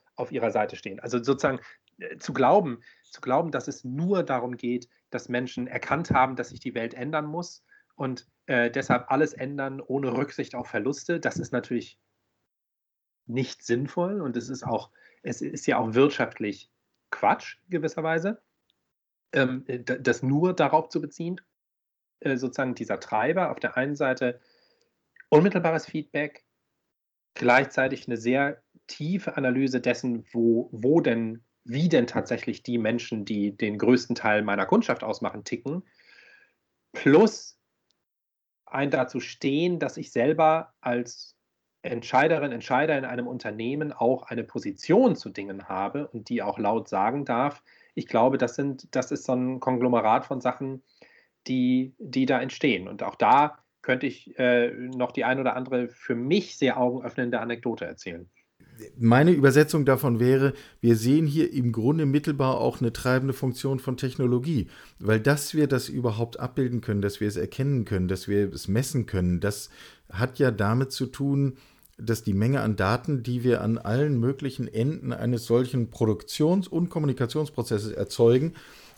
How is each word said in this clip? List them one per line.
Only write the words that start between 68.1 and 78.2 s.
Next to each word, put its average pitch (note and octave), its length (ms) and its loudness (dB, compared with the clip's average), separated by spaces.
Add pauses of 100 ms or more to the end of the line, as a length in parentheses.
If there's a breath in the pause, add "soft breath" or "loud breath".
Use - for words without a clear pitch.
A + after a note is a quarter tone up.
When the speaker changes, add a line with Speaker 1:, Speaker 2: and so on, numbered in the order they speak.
Speaker 2:
wir G2+ 240 2
es - 160 -12
messen A#2+ 380 0
können, F2 340 0
das G2+ 300 -4 (400 loud breath)
hat B2 280 -4
ja C3 120 4
damit A2+ 420 0
zu C3 140 -4
tun, C#3 500 0 (420 soft breath)
dass A2+ 240 -2
die G#2+ 100 -2
Menge A#2 300 2
an A2 140 0
Daten, A#2+ 460 0
die A#2+ 220 -2
wir B2 160 4
an A2+ 160 0
allen C3 420 0
möglichen C3 480 -2
Enden B2+ 460 -2
eines A#2 320 -2
solchen B2 460 2
Produktions- D3+ 760 0
und F3 220 0
Kommunikationsprozesses B2 1040 -2
erzeugen, B2 640 4 (440 loud breath)